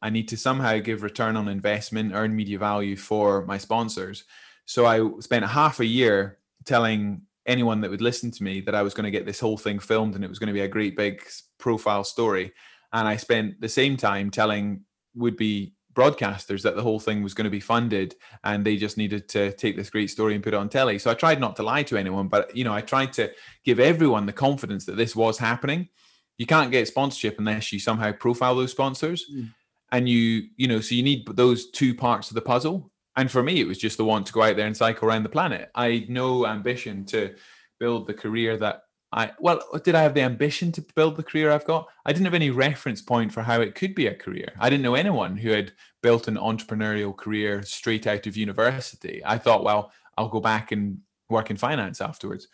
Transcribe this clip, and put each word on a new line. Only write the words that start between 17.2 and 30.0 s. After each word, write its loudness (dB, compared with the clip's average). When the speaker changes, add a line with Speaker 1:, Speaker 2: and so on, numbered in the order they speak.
Speaker 1:
was -6
gonna -2
be -4
funded 0
and -2
they 2
just -4
needed -4
to 0
take -4
this -10
great -2
story 0
and -4
put -2
it 0
on -2
telly. 0
So 0
I 2
tried 4
not -2
to -8
lie 0
to -4
anyone, -2
but, 0
you -2
know, -2
I -2
tried -2
to -2
give 4
everyone 6
the -4
confidence -2
that -8
this 0
was 2
happening. -2
You -6
can't 4
get 4
sponsorship -2
unless -2
you -6
somehow 0
profile 0
those -2
sponsors. -2
Speaker 2:
Mm. -10
Speaker 1:
And 2